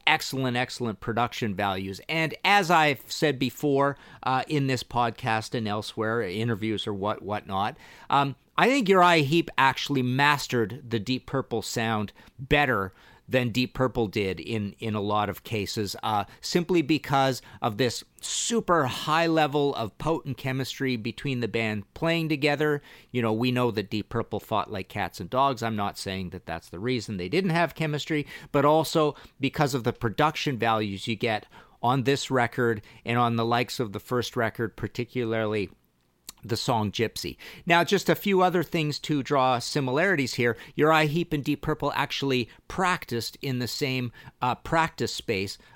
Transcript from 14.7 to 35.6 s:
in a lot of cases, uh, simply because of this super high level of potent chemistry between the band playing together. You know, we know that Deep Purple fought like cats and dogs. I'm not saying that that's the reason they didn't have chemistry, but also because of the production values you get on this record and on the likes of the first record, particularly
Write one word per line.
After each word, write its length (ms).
in 160
a 60
lot 280
of 160
cases, 580
uh, 220
simply 400
because 600
of 160
this 260
super 640
high 420
level 480
of 220
potent 380
chemistry 600
between 420
the 80
band 460
playing 340
together. 540
You 100
know, 100
we 180
know 220
that 180
Deep 200
Purple 320
fought 280
like 200
cats 320
and 80
dogs. 340
I'm 140
not 200
saying 340
that 140
that's 220
the 120
reason 360
they 140
didn't 220
have 240
chemistry, 520
but 140
also 500
because 340
of 120
the 80
production 640
values 500
you 80
get 300
on 220
this 260
record 520
and 120
on 200
the 80
likes 340
of 140
the 80
first 340
record, 400
particularly 960